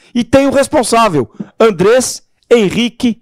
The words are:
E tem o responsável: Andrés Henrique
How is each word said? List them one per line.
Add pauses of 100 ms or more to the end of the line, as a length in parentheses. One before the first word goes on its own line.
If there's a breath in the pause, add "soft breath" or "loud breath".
(140 soft breath)
E
tem
o
responsável: (280 loud breath)
Andrés (280)
Henrique